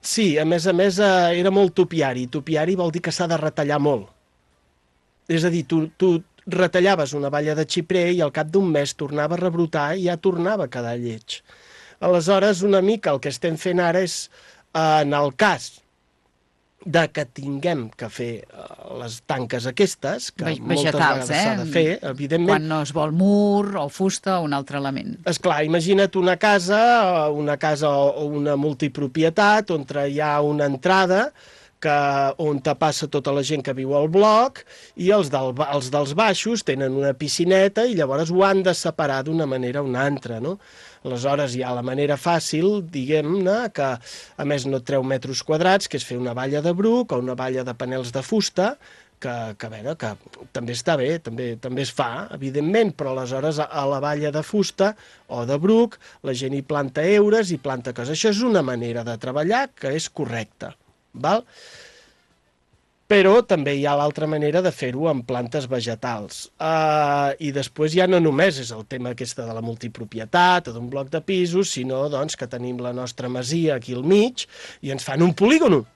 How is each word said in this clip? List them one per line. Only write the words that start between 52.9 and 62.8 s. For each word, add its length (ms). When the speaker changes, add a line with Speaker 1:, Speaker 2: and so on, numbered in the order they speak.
Speaker 1:
però 220
aleshores 500
a, 80
a 160
la 160
valla 260
de 140
fusta 460
o 200
de 80
bruc 400
la 160
gent 160
hi 80
planta 480
heures 400
i 80
planta 400
coses. 160
Això 240
és 80
una 160
manera 420
de 140
treballar 560
que 240
és 160
correcta, 640
val? 300